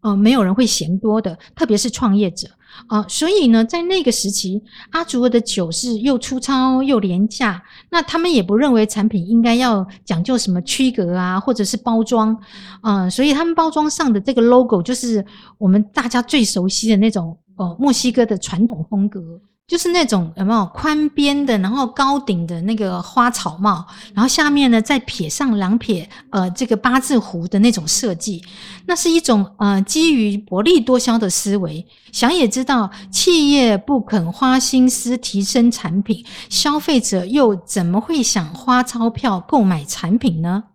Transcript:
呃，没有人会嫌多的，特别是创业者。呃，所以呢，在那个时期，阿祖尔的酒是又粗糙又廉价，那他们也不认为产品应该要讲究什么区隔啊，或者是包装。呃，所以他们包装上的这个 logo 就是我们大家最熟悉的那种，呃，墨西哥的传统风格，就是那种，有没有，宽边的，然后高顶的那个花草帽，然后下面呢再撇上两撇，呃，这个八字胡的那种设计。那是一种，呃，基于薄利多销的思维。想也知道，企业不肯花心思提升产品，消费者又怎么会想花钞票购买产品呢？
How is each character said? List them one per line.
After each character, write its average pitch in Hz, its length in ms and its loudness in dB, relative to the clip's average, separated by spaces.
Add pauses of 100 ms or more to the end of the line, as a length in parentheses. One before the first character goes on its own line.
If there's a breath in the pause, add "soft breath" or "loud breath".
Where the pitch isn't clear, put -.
呃， 214 120 0
没 208 180 4
有 254 120 4
人 185 100 2
会 240 120 2
嫌 180 340 -2
多 220 220 0
的， 175 180 -8 (160 soft breath)
特 320 100 0
别 208 120 2
是 233 120 -2
创 208 240 0
业 202 160 2
者。 - 200 -12 (400 loud breath)
呃， 214 180 0
所 - 220 -4
以 381 180 4
呢， 226 160 6
在 339 200 -2
那 359 200 0
个 254 80 2
时 - 180 -4
期， 196 320 -6 (300 loud breath)
阿 330 120 -4
祖 254 180 -2
尔 247 80 2
的 233 100 2
酒 185 320 -4
是 233 280 -6
又 269 180 0
粗 - 220 -6
糙 262 440 0
又 269 160 2
廉 196 280 0
价， 208 360 -4 (260 loud breath)
那 339 120 0
他 320 180 -4
们 349 120 0
也 240 120 4
不 202 120 0
认 269 180 2
为 214 120 4
产 208 220 -2
品 180 200 -2
应 233 140 4
该 233 140 4
要 226 320 0 (180 loud breath)
讲 170 160 -2
究 247 160 0
什 202 140 -2
么 180 100 0
区 254 300 0
隔 180 240 -2
啊， 185 240 -2
或 240 140 -2
者 220 100 -2
是 196 140 -4
包 226 260 0
装。 220 340 2 (460 loud breath)
呃， 196 260 2
所 247 140 0
以 294 100 4
他 294 120 0
们 330 100 0
包 320 160 2
装 302 180 0
上 294 220 0
的 208 80 2
这 254 140 -4
个 240 80 4
logo 233 420 4
就 240 100 -4
是 226 320 -2 (320 loud breath)
我 208 100 0
们 196 140 4 (120)
大 240 140 -2
家 240 140 0
最 247 220 2
熟 190 240 -2
悉 220 220 -2
的 214 80 4
那 220 120 4
种， 165 260 -6 (200)
呃， 180 240 -6
墨 269 120 2
西 247 200 0
哥 233 140 4
的 214 120 -2
传 185 300 -2
统 160 220 -4
风 202 200 -2
格， 170 320 -14 (240)
就 339 120 -4
是 349 120 -2
那 349 160 2
种， 185 320 -2
有 190 80 -2
没 214 80 2
有， 214 140 2
宽 302 420 -2
边 285 360 0
的， 240 120 2
然 190 140 -2
后 262 160 -2
高 269 320 0
顶 180 260 -4
的 170 160 -8
那 214 140 -2
个 185 260 -4
花 240 300 0
草 165 260 -8
帽， 185 280 -2 (280 loud breath)
然 202 100 2
后 269 40 2
下 294 220 2
面 285 200 4
呢 226 120 4
再 269 180 0
撇 - 280 -8
上 233 300 -2
两 196 200 0
撇， 185 300 -4 (220 loud breath)
呃， 185 220 -2
这 247 140 -4
个 220 120 0
八 247 220 2
字 254 180 0
胡 175 300 -4
的 202 120 -2
那 233 120 6
种 165 160 -4
设 208 260 -2
计。 170 300 -8 (420 loud breath)
那 349 100 -2
是 339 140 0
一 330 100 4
种， 214 380 0
呃， 202 240 2
基 311 320 2
于 208 240 0
薄 196 240 -4
利 330 180 6
多 247 200 2
销 240 180 0
的 214 120 0
思 202 280 -2
维。 165 280 -6 (280 soft breath)
想 254 200 2
也 320 140 2
知 254 160 -2
道， 240 260 0 (220 loud breath)
企 311 400 2
业 240 260 4
不 269 220 -2
肯 180 320 -2
花 262 260 2
心 254 320 2
思 240 280 -4
提 202 260 -4
升 240 260 2
产 196 320 -4
品， - 240 -4 (240 loud breath)
消 294 300 -2
费 285 220 0
者 180 240 -4
又 233 280 2
怎 180 320 -4
么 180 140 0
会 285 240 -2
想 170 320 -2
花 247 260 0
钞 233 280 -2
票 202 320 -2
购 269 200 0
买 180 220 0
产 175 340 -4
品 170 240 -2
呢？ 180 220 -2 (120)